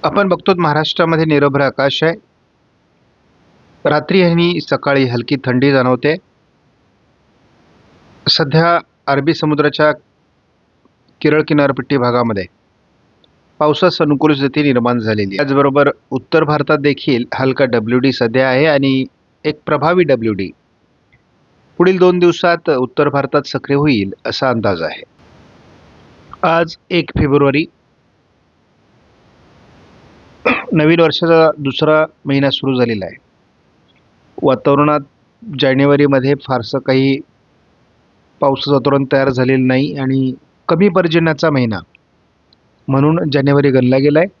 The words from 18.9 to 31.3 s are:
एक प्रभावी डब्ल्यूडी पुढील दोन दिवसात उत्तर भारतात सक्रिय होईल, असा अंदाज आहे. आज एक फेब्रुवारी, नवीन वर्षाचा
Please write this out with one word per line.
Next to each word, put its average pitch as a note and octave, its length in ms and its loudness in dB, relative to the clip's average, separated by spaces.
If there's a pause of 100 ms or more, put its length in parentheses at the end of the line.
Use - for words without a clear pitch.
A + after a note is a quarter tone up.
एक D3+ 120 -4 (100)
प्रभावी D#3+ 380 0
डब्ल्यूडी A2+ 460 -2 (1300)
पुढील F#3 200 2
दोन F3+ 200 4
दिवसात E3+ 520 0
उत्तर C3+ 380 0
भारतात C#3 380 -2
सक्रिय C#3 300 -4
होईल, B2 380 0 (120)
असा B2+ 240 -2
अंदाज G2+ 320 -2
आहे. D#2 200 -8 (1500)
आज E3 280 -2 (140)
एक F3 280 -2
फेब्रुवारी, C#3+ 460 2 (3000)
नवीन D#3+ 280 2
वर्षाचा D#3+ 580 2